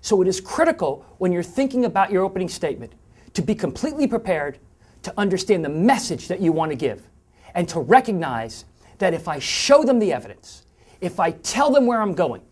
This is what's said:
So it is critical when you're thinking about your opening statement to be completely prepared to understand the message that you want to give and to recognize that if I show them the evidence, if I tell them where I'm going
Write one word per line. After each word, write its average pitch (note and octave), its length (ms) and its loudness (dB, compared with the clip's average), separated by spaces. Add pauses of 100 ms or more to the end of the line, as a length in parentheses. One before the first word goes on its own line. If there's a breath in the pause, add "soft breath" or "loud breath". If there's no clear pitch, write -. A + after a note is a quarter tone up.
So G3+ 200 2
it F3+ 60 4
is F#3+ 140 0
critical D#4 640 0 (120 loud breath)
when F#3 140 0
you're F3 120 0
thinking B3+ 420 0
about F#3+ 260 0
your F#3+ 120 2
opening F#3 260 -2
statement B2 440 -6 (400 soft breath)
to - 80 -2
be D#3+ 140 0
completely C#4 520 -2
prepared E3+ 500 -4 (460 soft breath)
to - 140 -12
understand F#3+ 460 0
the C#3+ 60 -4
message E3+ 580 0
that F#3 120 -4
you E3+ 120 2
want D#3 200 0
to D3 40 -6
give A#2 320 -4 (460 loud breath)
and F3 160 -2
to E3+ 100 -4
recognize D3+ 880 2 (320 soft breath)
that F#3 160 0
if D#3+ 140 -6
I D3+ 120 -6
show - 440 4
them B3 160 4
the G3 140 2
evidence, - 520 -12 (360 soft breath)
if F3+ 180 -8
I E3+ 120 2
tell C4+ 400 0
them C4+ 140 6
where A#3 160 0
I'm G3+ 120 -2
going C#3 280 -2 (100)